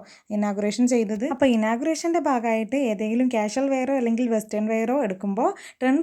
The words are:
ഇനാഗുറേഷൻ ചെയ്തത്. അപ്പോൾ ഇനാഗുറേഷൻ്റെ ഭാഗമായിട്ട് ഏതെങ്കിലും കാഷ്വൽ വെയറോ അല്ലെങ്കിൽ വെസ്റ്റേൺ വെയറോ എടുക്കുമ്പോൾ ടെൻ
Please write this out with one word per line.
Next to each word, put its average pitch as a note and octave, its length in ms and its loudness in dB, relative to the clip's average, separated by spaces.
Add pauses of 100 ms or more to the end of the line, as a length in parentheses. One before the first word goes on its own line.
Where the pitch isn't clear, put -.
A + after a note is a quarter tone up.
(300)
ഇനാഗുറേഷൻ G#3 580 0
ചെയ്തത്. A3 440 0
അപ്പോൾ C#4 160 2
ഇനാഗുറേഷൻ്റെ C4+ 720 0
ഭാഗമായിട്ട് A#3 600 0
ഏതെങ്കിലും A3+ 460 0
കാഷ്വൽ A#3+ 420 0
വെയറോ C4 280 0
അല്ലെങ്കിൽ A#3 320 0
വെസ്റ്റേൺ G#3+ 380 -2
വെയറോ A3+ 360 0
എടുക്കുമ്പോൾ G3+ 460 -2 (300)
ടെൻ C4 240 2